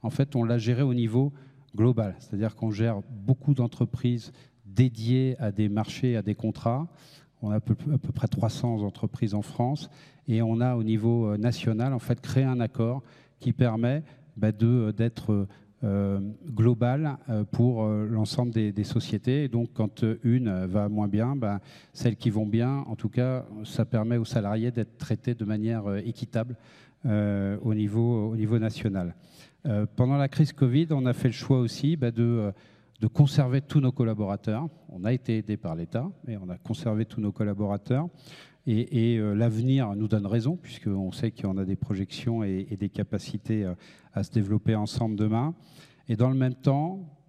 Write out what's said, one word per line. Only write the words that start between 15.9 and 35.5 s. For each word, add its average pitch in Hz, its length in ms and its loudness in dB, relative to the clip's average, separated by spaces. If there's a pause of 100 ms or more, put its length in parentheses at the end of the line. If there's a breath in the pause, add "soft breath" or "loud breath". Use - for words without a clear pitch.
global, 123 680 2 (120)
euh, 107 140 0
pour, 117 400 2
euh, 107 240 0
l'ensemble 113 440 0
des, 107 200 0
des 101 120 0
sociétés. 117 600 0
Et 139 40 -2
donc 117 260 0
quand, 107 300 -2
euh, 113 200 0
une, 123 240 2
euh, 92 180 0
va 101 240 0
moins 104 180 0
bien, 110 280 0
bah, 101 260 -2 (320 loud breath)
celles 113 220 0
qui - 160 0
vont 107 160 0
bien, 123 400 0
en 113 80 -6
tout 107 140 -4
cas, 127 360 -2 (180)
ça - 220 0
permet 117 320 0
aux 113 80 0
salariés 110 460 -2
d'être 117 260 -6
traités - 380 -4
de 113 100 -6
manière, 107 400 -2
euh, 101 180 -2
équitable, 117 540 -6 (480 loud breath)
euh, 104 560 0
au 110 140 0
niveau, 110 560 2
au 113 40 -4
niveau 110 240 2
national. 98 560 -2 (500 loud breath)
Euh, 104 200 0 (100)
pendant 127 220 4
la 139 120 2
crise 151 240 2
covid, 139 380 2
on 135 140 0
a 123 80 2
fait - 140 0
le 113 60 0
choix 131 260 2
aussi, 139 360 0
bah, 123 160 0
de, 113 120 0
euh, 113 280 0 (500 loud breath)
de 110 60 2
conserver 139 540 4
tous 147 200 2
nos 127 100 2
collaborateurs. 110 760 -2 (220)
On 90 160 -10
a 113 80 0
été 117 240 -2
aidé 107 200 -4